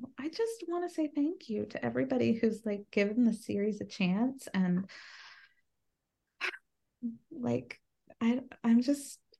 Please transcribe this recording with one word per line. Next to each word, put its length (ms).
I 120
just 380
wanna 220
say 240
thank 360
you 180
to 180
everybody 480
who's, 320
like, 240
given 360
the 80
series 480
a 40
chance. 680
And, 360
like, 480
I, 200
I'm 180
just, 380